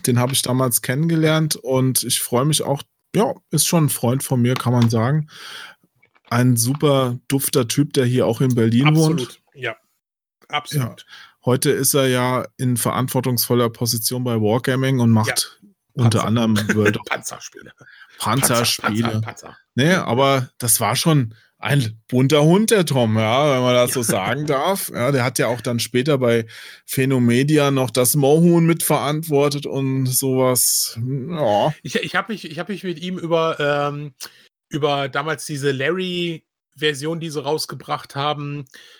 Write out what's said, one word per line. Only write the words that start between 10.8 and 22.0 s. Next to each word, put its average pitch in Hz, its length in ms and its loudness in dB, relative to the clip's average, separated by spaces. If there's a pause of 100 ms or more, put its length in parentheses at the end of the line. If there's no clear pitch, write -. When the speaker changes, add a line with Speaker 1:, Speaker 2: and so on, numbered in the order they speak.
Speaker 1:
Ja. - 60 -20 (380)
Heute 127 260 2
ist 127 240 0
er 135 140 2
ja 127 380 0 (100)
in 127 200 0
verantwortungsvoller 123 960 0
Position 120 540 -4
bei 120 160 -2
Wargaming 127 600 0
und 117 100 6
macht 110 520 0
Speaker 2:
Ja. - 60 -20 (360)
Speaker 1:
unter 110 160 4
Speaker 2:
Panzer. - 60 0
Speaker 1:
anderem 107 500 0
World 104 220 2
of - 60 -10
Speaker 2:
<laughs> - 40 -16
Panzerspiele. - 640 -12 (460)
Speaker 1:
Panzerspiele. 120 720 0 (140)
Speaker 2:
Panzer, 110 180 -2
Panzer, - 0 -
Panzer. - 360 -12 (180)
Speaker 1:
Nee, 147 180 2
aber 135 560 0 (100)
das - 220 0
war 113 160 0
schon 139 380 0 (240)
ein 113 500 -2